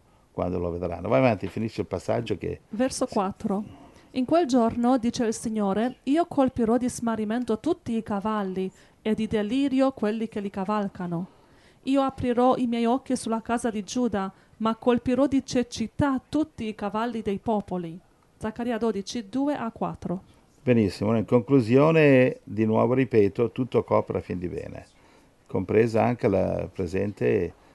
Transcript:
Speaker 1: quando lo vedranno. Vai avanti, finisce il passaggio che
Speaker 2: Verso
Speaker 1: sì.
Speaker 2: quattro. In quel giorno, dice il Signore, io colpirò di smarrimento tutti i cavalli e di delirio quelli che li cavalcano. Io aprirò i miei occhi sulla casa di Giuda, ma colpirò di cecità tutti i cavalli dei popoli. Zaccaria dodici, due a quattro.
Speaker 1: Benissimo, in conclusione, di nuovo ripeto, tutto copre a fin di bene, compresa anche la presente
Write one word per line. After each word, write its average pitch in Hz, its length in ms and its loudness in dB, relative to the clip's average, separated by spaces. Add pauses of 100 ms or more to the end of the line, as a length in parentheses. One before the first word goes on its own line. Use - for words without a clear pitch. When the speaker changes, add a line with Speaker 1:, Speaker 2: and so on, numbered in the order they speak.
(300)
Speaker 1:
quando 90 280 -4
lo 87 120 -4
vedranno. 87 380 -6
Vai 123 100 2
avanti, 110 300 2
finisce 110 320 -6
il 92 80 -6
passaggio 107 500 -4
che 87 300 -8
Speaker 2:
Verso 254 380 -4
Speaker 1:
sì. - 80 -18
Speaker 2:
quattro. 202 500 -4 (480)
In 254 120 -2
quel 320 220 2
giorno, 240 500 2
dice 233 280 -2
il 220 100 -2
Signore, 214 720 -2
io 320 220 2
colpirò 247 520 0
di 247 100 -2
smarrimento 226 720 -2
tutti 277 380 -4
i 220 60 -2
cavalli 196 680 -4 (320)
e 214 120 0
di 214 120 0
delirio 262 640 0
quelli 220 380 -2
che 214 120 -8
li 202 100 -6
cavalcano. 190 880 -4 (460)
Io 269 160 2
aprirò 254 540 2
i 247 120 -2
miei 233 160 -2
occhi 247 320 0
sulla 226 260 -4
casa 240 260 -2
di 208 140 -4
Giuda, 202 500 -2 (260)
ma 220 180 0
colpirò 247 500 2
di 269 180 0
cecità 254 840 -2
tutti 294 400 -2
i 214 80 -8
cavalli 220 460 -4
dei 202 160 -2
popoli. 185 600 -4 (380)
Zaccaria 226 420 -4
dodici, 208 500 -4
due 277 280 -2
a - 160 -6
quattro. 175 500 -6 (400)
Speaker 1:
Benissimo, 113 540 2
in 110 80 0
conclusione, 135 1200 6
di 104 200 0
nuovo 113 300 2
ripeto, 117 560 4
tutto 123 320 0
copre 107 360 0
a - 20 -2
fin 90 180 -6
di 90 80 -4
bene, - 400 -10 (600)
compresa 110 580 2
anche 120 240 0
la 92 440 0
presente 95 800 -2 (220)